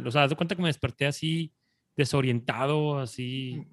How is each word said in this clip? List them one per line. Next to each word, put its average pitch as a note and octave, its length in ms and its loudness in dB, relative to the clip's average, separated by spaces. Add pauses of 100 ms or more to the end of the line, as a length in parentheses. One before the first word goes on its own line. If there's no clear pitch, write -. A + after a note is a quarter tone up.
O B2 60 -2
sea, C#3+ 120 4
haz C3+ 80 4
de - 40 0
cuenta F3 200 -2
que F3 60 -2
me E3+ 80 4
desperté C#3 360 0
así, D#3+ 480 -2 (420)
desorientado, C#3 1040 0
así B2+ 720 -8